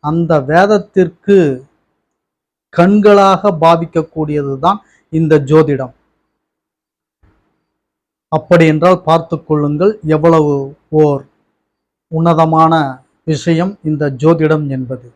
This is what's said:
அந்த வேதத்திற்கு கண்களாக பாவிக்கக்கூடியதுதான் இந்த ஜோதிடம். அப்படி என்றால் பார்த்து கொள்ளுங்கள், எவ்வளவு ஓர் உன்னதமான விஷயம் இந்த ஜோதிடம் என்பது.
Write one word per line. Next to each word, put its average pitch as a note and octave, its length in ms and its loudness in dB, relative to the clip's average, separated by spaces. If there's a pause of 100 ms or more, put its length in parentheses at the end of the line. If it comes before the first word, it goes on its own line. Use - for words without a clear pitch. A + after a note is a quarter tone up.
அந்த E3 280 -2 (200)
வேதத்திற்கு G3 840 0 (1400)
கண்களாக G3 720 4 (120)
பாவிக்கக்கூடியதுதான் D#3+ 1120 -2 (420)
இந்த D#3 160 2 (140)
ஜோதிடம். C#3 460 0 (2500)
அப்படி D#3+ 400 2
என்றால் F3 340 2
பார்த்து D#3+ 300 -2 (100)
கொள்ளுங்கள், D3+ 460 -2 (220)
எவ்வளவு D#3 380 2 (480)
ஓர் C#3+ 220 0 (920)
உன்னதமான D#3+ 600 2 (580)
விஷயம் E3 420 -2 (160)
இந்த D3+ 160 -4 (180)
ஜோதிடம் D#3 420 0 (120)
என்பது. B2 400 -10